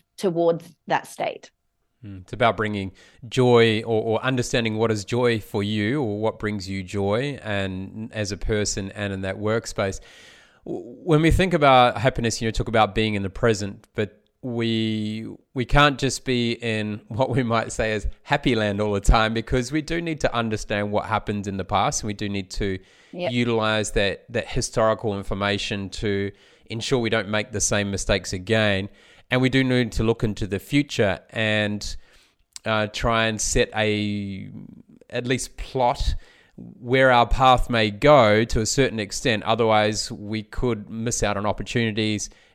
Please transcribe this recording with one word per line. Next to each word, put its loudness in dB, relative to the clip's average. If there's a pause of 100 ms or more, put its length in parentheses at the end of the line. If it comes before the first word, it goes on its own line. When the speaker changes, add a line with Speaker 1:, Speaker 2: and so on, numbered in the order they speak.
(180)
Speaker 1:
towards 0 (200)
that -2
state. -8 (540)
Speaker 2:
Mm, -14
it's -20
about 2
bringing -2 (360)
joy 4
or, -2
or 0
understanding -2
what 2
is -4
joy 0
for -4
you 0
or -4
what -2
brings -6
you -6
joy -2
and -6
as -4
a -6
person -2
and -6
in -6
that -6
workspace. -2 (640)
W-, -10 (200)
when 4
we 6
think 4
about 6
happiness, 0
you -2
know, -2
talk -4
about 2
being 0
in -2
the -4
present, -2
but -4 (220)
we, -2 (280)
we -2
can't 4
just -4
be 0
in -4
what -2
we 2
might 0
say -2
as -4 (160)
happy 0
land 0
all 0
the 0
time 4
because -2
we -2
do -6
need -6
to 0
understand -2
what -2
happened -4
in -4
the -4
past, 0
and -6
we -4
do -6
need -6
to -4 (360)
Speaker 1:
Yep. -4
Speaker 2:
utilize 0
that, -2
that -4
historical 0
information -4
to -4 (360)
ensure -2
we 0
don't 0
make -2
the -4
same 0
mistakes -2
again. 0 (420)
And 2
we 4
do 4
need 0
to 0
look 0
into -2
the -4
future 0 (120)
and, -2 (640)
uh, 0
try 0
and -2
set 0
a, -2 (600)
at -6
least -4
plot 0 (400)
where 2
our 6
path 4
may 2
go 6
to 0
a 0
certain 0
extent. -2
Otherwise, 2
we -6
could -4
miss -4
out 0
on -2
opportunities, -2 (260)